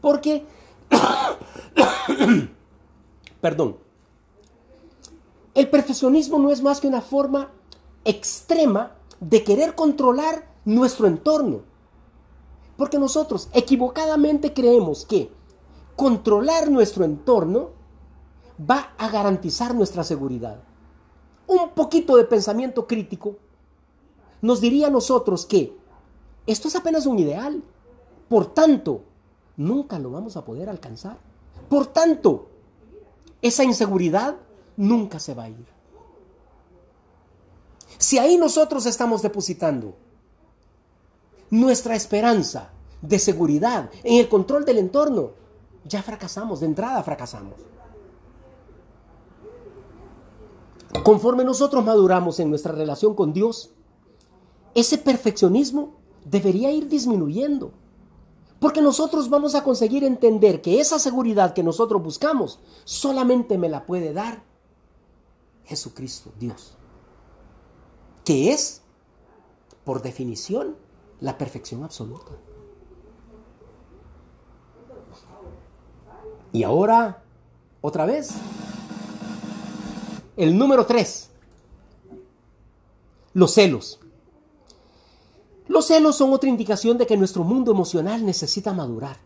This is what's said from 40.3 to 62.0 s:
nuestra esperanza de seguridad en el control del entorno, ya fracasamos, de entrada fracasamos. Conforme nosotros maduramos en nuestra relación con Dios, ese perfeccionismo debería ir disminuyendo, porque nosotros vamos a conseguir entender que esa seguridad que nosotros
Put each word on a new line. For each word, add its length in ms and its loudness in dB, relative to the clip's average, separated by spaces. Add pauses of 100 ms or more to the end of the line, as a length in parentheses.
nuestra 460 2
esperanza 800 -2 (280)
de 180 0
seguridad 720 0 (140)
en 140 6
el 100 6
control 380 2
del 140 2
entorno, 520 0 (540)
ya 180 -8
fracasamos, 560 -10
de 60 -4
entrada 360 -2
fracasamos. 540 -10 (3500)
Conforme 400 2
nosotros 400 0
maduramos 560 2
en 80 0
nuestra 240 -4
relación 420 -2
con 160 0
Dios, 420 -4 (1040)
ese 220 2
perfeccionismo 960 0 (300)
debería 460 0
ir 160 -2
disminuyendo, 840 -2 (840)
porque 220 2
nosotros 480 2
vamos 260 0
a 80 0
conseguir 400 0
entender 580 4
que 180 2
esa 200 0
seguridad 540 0
que 100 -2
nosotros 380 0